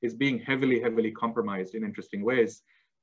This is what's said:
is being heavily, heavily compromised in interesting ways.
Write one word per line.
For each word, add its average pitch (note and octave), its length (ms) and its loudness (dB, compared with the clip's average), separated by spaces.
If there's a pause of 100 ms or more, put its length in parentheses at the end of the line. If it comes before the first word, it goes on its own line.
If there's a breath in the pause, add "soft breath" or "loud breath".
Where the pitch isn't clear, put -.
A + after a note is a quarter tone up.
is A#2 120 -2
being C3 240 0
heavily, C3 420 2
heavily A2+ 300 2
compromised G#2+ 640 -4
in A2 100 -4
interesting G2+ 380 -8
ways. A#2 400 2 (400)